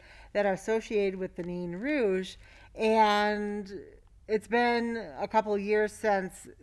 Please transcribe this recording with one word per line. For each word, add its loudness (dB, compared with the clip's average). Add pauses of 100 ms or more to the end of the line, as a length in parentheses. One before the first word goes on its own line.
(340)
that 2
are 2
associated 0
with -6
the -8
Nain -6
Rouge, -2 (400)
and 2 (560)
it's -2
been 2 (160)
a -2
couple 2
of 0
years 2
since -2 (160)